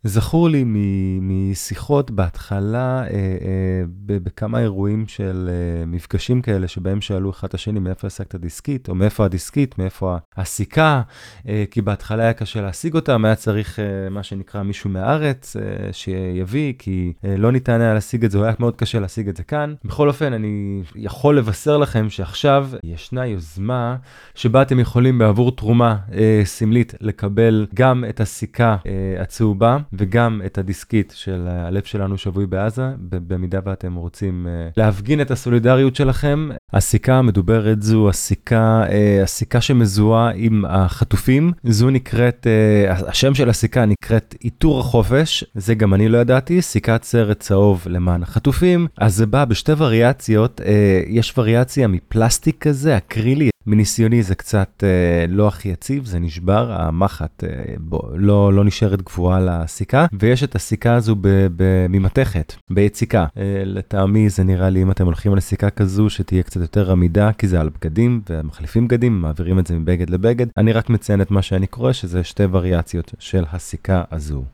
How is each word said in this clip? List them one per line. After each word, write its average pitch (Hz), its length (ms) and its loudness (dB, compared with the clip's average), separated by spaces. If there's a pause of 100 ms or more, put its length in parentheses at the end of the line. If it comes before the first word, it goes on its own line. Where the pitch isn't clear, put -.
זכור 135 460 0
לי 143 160 2
מ-, 95 840 -2
משיחות 131 600 -4
בהתחלה, 107 920 -4
אה, - 60 -8
אה, 95 720 -2 (220)
ב-, 101 180 -4
בכמה 110 360 -6
אירועים 107 480 -2
של, 92 440 -6
אה, 85 340 -4
מפגשים 90 560 -4
כאלה 95 260 -2
שבהם 92 340 -6
שאלו 98 280 -4
אחד 95 180 -10
את - 60 -8
השני, 107 260 -6
"מאיפה 92 280 -6
השגת - 280 -12
דיסקית?" 90 540 -10
או 92 60 -4
"מאיפה 101 300 0
הדיסקית? 98 520 -4
מאיפה 92 380 -4
ה-, - 20 -8 (240)
הסיכה?" 143 600 0 (460)
אה, 107 240 -2
כי 107 100 -2
בהתחלה 104 420 -4
היה 113 100 2
קשה 110 280 -8
להשיג 151 340 -6
אותם, 123 300 0
היה 110 100 4
צריך, 107 440 -4
אה, 98 300 -6
מה 98 140 -8
שנקרא 98 400 -10
מישהו 101 260 -6
מהארץ, 131 680 -4
אה, 98 380 -8
שיביא, 92 880 -6
כי, 90 340 -4 (120)
אה, 98 120 -2
לא 110 140 2
ניתן 123 300 0
היה 113 120 2
להשיג 113 320 -2
את 104 60 0
זה, 101 60 0
או 101 60 2
היה 110 160 0
מאוד 117 160 0
קשה 113 240 -4
להשיג 98 300 -6
את 95 80 -8
זה - 60 -12
כאן. 151 300 -6 (120)
בכל 147 220 0
אופן, 139 260 -2
אני 104 480 -4 (140)
יכול 143 420 0
לבשר 127 400 0
לכם 113 320 0
שעכשיו 139 600 0 (140)
ישנה 104 420 -10
יוזמה 113 680 -6 (400)
שבה 123 260 2
אתם 131 180 2
יכולים 123 380 2
בעבור 117 380 4
תרומה, 113 420 2 (160)
אה, 107 320 4
סמלית 113 560 0
לקבל 107 640 0 (100)
גם 127 340 2
את 110 120 -6
הסיכה, 110 540 0 (100)
אה, 95 360 -6
הצהובה 110 560 0 (160)
וגם 107 520 0
את 98 120 -8
הדיסקית 98 580 -4
של 90 340 -8
הלב 90 340 -4
שלנו 98 340 -4
שבוי 98 280 -4
בעזה, 110 440 -4 (100)
ב-, 90 340 -8
במידה 92 320 -4
ואתם 92 300 -8
רוצים, 87 540 -6
אה, 85 280 -8
להפגין 110 440 2
את 135 100 -2
הסולידריות 127 640 2
שלכם. 147 540 0 (240)
הסיכה 110 400 2
המדוברת 107 680 2
זו 107 280 4
הסיכה, 113 800 2
אה, 101 340 4
הסיכה 113 380 -2
שמזוהה 113 760 4
עם 110 320 -2
החטופים. 123 840 2 (120)
זו 120 260 2
נקראת, 120 580 0
אה, 104 460 4 (140)
השם 135 280 2
של 131 140 2
הסיכה 113 360 2
נקראת - 540 0
עיטור 135 400 0
החופש, 123 640 2 (120)
זה 107 200 0
גם 104 180 4
אני 107 160 4
לא 117 80 4
ידעתי, 131 440 2
סיכת - 420 0
סרט 107 360 0
צהוב 98 500 4
למען 87 340 0
החטופים. 170 640 2 (100)
אז 101 180 2
זה 110 100 2
בא 131 200 2
בשתי 117 320 0
וריאציות, 117 880 2
אה, 101 420 4
יש 113 300 0
וריאציה 120 500 2
מפלסטיק 113 720 0
כזה, 143 380 2
אקרילי. 127 520 0 (180)
מניסיוני 110 560 2
זה 92 120 0
קצת, - 480 -2
אה, 87 440 2
לא 101 200 2
הכי 98 220 -4
יציב, 131 360 -6
זה 92 140 -4
נשבר, 90 520 -2
המחט, 82 720 -4
אה, 87 60 -6 (300)
בו, 80 220 -6 (140)
לא, 101 380 4
לא 101 100 4
נשארת 98 380 2
גבוהה 90 380 0
לסיכה, 90 680 0 (140)
ויש 123 240 2
את - 120 -4
הסיכה 110 380 0
הזו 113 220 2
ב-, 98 400 4
ב-, 92 340 2
ממתכת, 95 640 0 (160)
ביציקה. 101 560 2 (120)
אה, 98 280 -4
לטעמי 98 640 2
זה 95 140 0
נראה 92 260 2
לי, 92 120 2
אם 95 100 2
אתם 92 140 0
הולכים 87 280 0
על 98 60 4
סיכה 101 300 -2
כזו, 101 400 0
שתהיה 92 340 -2
קצת - 180 -6
יותר 92 300 0
עמידה, 92 420 4
כי - 140 -2
זה 90 140 2
על 78 80 0
בגדים, 110 600 -2
ומחליפים 80 580 -4
בגדים, 117 340 2
מעבירים 85 380 0
את 85 80 0
זה 85 80 -2
מבגד 85 340 0
לבגד. 117 380 0 (100)
אני 110 160 4
רק 113 160 -2
מציין 104 320 2
את 95 100 0
מה 98 100 2
שאני 95 260 -2
קורא, 127 260 -2
שזה 90 300 -4
שתי - 280 -2
וריאציות 87 680 -2
של 92 320 -2
הסיכה 92 600 -4
הזו. 76 320 -6 (100)